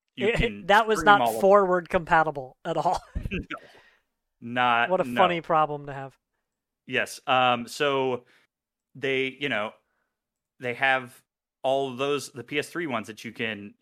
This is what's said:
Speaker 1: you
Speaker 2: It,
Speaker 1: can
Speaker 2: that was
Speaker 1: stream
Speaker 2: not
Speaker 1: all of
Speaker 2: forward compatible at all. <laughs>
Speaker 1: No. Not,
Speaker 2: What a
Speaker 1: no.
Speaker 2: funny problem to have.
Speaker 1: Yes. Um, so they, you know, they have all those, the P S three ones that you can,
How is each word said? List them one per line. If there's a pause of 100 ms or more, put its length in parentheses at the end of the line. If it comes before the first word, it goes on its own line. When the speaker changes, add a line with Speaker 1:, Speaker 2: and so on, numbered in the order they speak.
(160)
Speaker 1:
you
Speaker 2:
It,
Speaker 1:
can
Speaker 2:
that
was
Speaker 1:
stream
Speaker 2:
not
Speaker 1:
all
of
Speaker 2:
forward
compatible
at
all. (140)
<laughs>
Speaker 1:
No. (840)
Not,
Speaker 2:
What
a
Speaker 1:
no.
Speaker 2:
funny
problem
to
have. (680)
Speaker 1:
Yes.
Um,
so (680)
they,
you
know, (840)
they
have (440)
all
those,
the
P
S
three
ones
that
you
can,